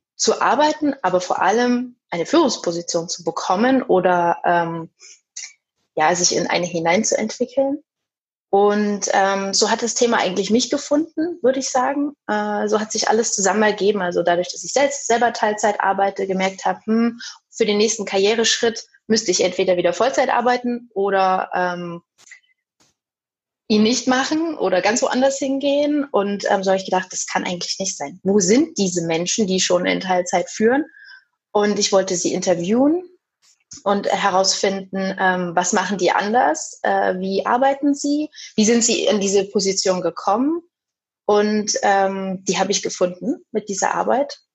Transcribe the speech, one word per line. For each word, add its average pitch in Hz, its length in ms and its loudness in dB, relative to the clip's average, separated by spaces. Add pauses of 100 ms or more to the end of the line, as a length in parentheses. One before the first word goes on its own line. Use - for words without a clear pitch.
(160)
zu - 260 0
arbeiten, 294 600 2
aber 180 200 2
vor - 200 -2
allem 247 540 2 (160)
eine 170 140 -2
Führungsposition 175 840 0
zu - 140 -10
bekommen 226 580 2
oder, 175 640 2
ähm, 165 440 0 (1080)
ja, 156 180 2
sich 175 220 0
in 170 120 -2
eine 175 200 -2
hineinzuentwickeln. 220 1160 -2 (680)
Und, 208 600 2
ähm, 196 400 0
so 208 180 2
hat 226 100 -2
das 233 140 -2
Thema 233 220 2
eigentlich 190 340 -2
mich 247 180 2
gefunden, 320 720 -2
würde 262 180 2
ich 262 100 -6
sagen. 277 420 -2 (160)
Äh, 208 400 -2
so 208 140 0
hat 220 100 -8
sich - 160 -2
alles 220 240 2
zusammen 196 320 0
ergeben. 208 380 2
Also 175 220 0
dadurch, 175 280 0
dass - 140 -12
ich - 80 -10
selbst, 277 340 0
selber 233 240 2
Teilzeit 214 480 0
arbeite, 196 480 -2
gemerkt 190 380 -2
habe, 185 180 -2
hm, 233 360 0 (300)
für - 160 0
den 208 120 0
nächsten 208 260 0
Karriereschritt 220 840 0 (220)
müsste 214 240 0
ich - 100 0
entweder 185 360 0
wieder 170 160 2
Vollzeit 254 360 0
arbeiten 247 640 0
oder, 190 640 0
ähm, 175 460 -4 (1700)
ihn 214 140 4
nicht 247 260 0
machen 302 480 0
oder 185 240 0
ganz - 200 0
woanders 269 360 0
hingehen. 285 720 0
Und, 202 400 -2
ähm, 196 100 0
so 190 100 0
habe 190 60 2
ich 190 80 -6
gedacht, 185 240 -2
das - 180 -8
kann - 180 -4
eigentlich 180 340 -6
nicht 190 160 -6
sein. 143 260 -12
Wo 196 200 2
sind 226 360 2
diese 180 280 -2
Menschen, 175 420 -2
die 185 140 0
schon 180 240 0
in 180 160 0
Teilzeit 180 480 -2
führen? 247 340 2 (680)
Und 208 260 2
ich 202 140 0
wollte 190 240 2
sie - 160 -2
interviewen 202 680 2 (840)
und 202 240 0
herausfinden, 190 1120 0
ähm, 180 360 0
was 180 180 0
machen 190 240 0
die 175 140 2
anders, 240 720 0
äh, 196 360 2
wie 190 260 -2
arbeiten 269 480 2
sie, 294 360 -2 (260)
wie 214 100 4
sind 233 180 4
sie - 220 0
in 208 140 2
diese 196 260 2
Position 190 560 0
gekommen? 247 600 0 (640)
Und, 208 560 2
ähm, 190 640 0
die 180 160 -2
habe 190 120 0
ich 190 100 -2
gefunden 180 720 -4
mit 208 180 -6
dieser 190 260 -4
Arbeit. 226 440 -2 (160)